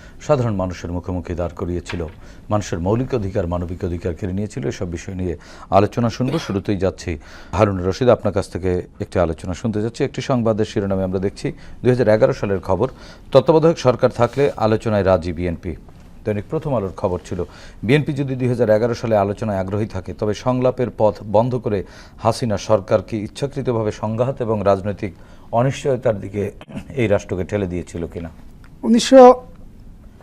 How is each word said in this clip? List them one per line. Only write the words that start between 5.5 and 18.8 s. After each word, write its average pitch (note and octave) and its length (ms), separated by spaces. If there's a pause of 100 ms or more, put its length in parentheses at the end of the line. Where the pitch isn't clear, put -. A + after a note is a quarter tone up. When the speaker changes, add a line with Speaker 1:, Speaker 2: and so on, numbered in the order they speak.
Speaker 1:
আলোচনা G#2 400
শুনবো। C3 280
শুরুতেই G2 380
যাচ্ছি F2 420 (340)
হারুন G2 280
রশিদ, F#2+ 280
আপনার G#2+ 260
কাছ G2 160
থেকে F2+ 320 (180)
একটি - 180
আলোচনা F2 360
শুনতে G#2+ 280
যাচ্ছি। A#2+ 220
একটি C3 180
সংবাদের A2+ 420
শিরোনামে G2 400
আমরা F#2 140
দেখছি G2+ 340 (300)
দুই A#2 80
হাজার A#2+ 180
এগারো A#2 240
সালের G2 280
খবর, F#2+ 280 (440)
তত্ত্বাবধায়ক D#3+ 460
সরকার B2 320
থাকলে B2+ 460
আলোচনায় G#2+ 480
রাজি F2+ 280
বিএনপি। E2+ 440 (480)
দৈনিক G#2 260
প্রথম D3+ 260
আলোর G2 200
খবর F2+ 220 (100)
ছিল, F2 160 (380)
"বিএনপি C3+ 300
যদি C3+ 220
দুই B2+ 140
হাজার A#2+ 220
এগারো A2+ 240